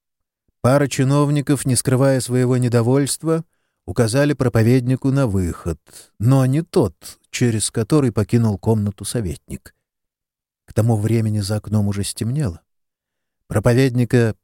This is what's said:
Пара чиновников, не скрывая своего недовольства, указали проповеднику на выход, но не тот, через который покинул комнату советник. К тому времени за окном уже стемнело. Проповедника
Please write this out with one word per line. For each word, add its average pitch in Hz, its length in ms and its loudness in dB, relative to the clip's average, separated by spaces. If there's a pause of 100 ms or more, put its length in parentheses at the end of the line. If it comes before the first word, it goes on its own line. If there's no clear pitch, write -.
(600)
Пара 139 280 2
чиновников, 143 760 0
не 127 100 0
скрывая 131 440 2
своего 127 360 0
недовольства, 131 880 0 (400)
указали 127 500 0
проповеднику 123 760 2
на 135 160 0
выход, 87 540 -4 (380)
но 131 280 4
не 139 160 0
тот, - 560 -2 (120)
через 113 400 -2
который 127 420 0
покинул 110 440 0
комнату 104 480 -2
советник. - 720 -8 (920)
К - 80 -20
тому 113 220 2
времени 107 440 0
за 101 160 -4
окном 104 320 0
уже 101 160 -4
стемнело. 117 560 -6 (840)
Проповедника 120 960 2